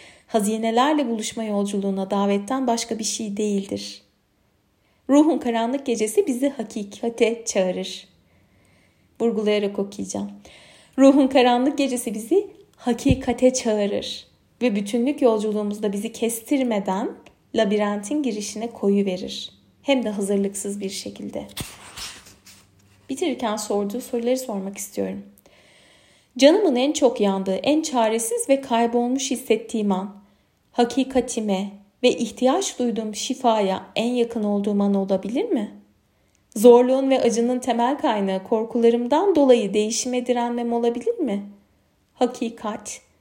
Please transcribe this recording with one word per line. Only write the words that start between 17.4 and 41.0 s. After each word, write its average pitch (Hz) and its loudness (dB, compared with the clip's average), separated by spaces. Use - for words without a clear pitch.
labirentin 208 0
girişine 214 -6
koyuverir. 196 -2
Hem 262 0
de 220 -4
hazırlıksız 202 -4
bir 196 -6
şekilde. 202 -10
Bitirirken 254 -2
sorduğu 208 -4
soruları 247 -2
sormak 202 -8
istiyorum. 196 -6
Canımın 311 6
en 269 2
çok 254 0
yandığı, 190 0
en 302 0
çaresiz 233 -2
ve 269 4
kaybolmuş 240 0
hissettiğim 226 -2
an, 196 -6
hakikatime 233 -2
ve 247 4
ihtiyaç 262 0
duyduğum 220 -4
şifaya 214 0
en 233 0
yakın 233 0
olduğum 202 0
an 202 2
olabilir 196 -2
mi? 294 -2
Zorluğun 247 8
ve 262 4
acının 233 2
temel 247 0
kaynağı 196 0
korkularımdan 240 2
dolayı 247 4
değişime 240 -2
direnmem 240 -2
olabilir 240 0